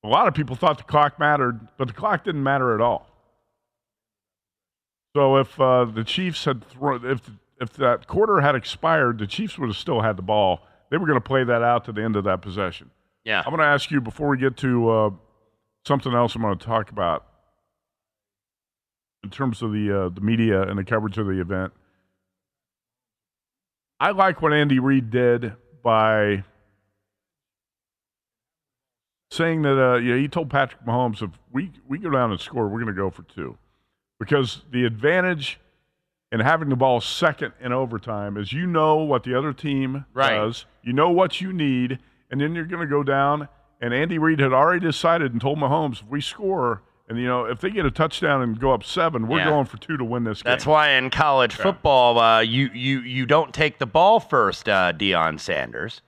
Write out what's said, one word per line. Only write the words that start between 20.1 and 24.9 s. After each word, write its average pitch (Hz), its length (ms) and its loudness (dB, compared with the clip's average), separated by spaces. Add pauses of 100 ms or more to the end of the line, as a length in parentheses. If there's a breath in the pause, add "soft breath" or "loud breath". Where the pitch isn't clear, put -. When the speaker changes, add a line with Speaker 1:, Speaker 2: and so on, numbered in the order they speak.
Speaker 1:
media 107 420 2
and 95 160 -4
the 95 60 -4
coverage 107 340 -4
of 104 80 -4
the 95 140 -2
event. 92 320 -4 (2250)
I 175 140 0
like 190 280 2
what 156 140 2
Andy 147 240 4
Reid 127 320 2